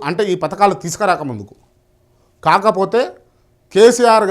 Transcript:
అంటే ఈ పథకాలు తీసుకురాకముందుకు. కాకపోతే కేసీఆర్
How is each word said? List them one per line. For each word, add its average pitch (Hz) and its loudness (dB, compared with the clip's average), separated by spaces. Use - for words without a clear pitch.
అంటే 175 -2
ఈ 180 -4
పథకాలు 190 0
తీసుకురాకముందుకు. 156 -6
కాకపోతే 196 0
కేసీఆర్ 226 4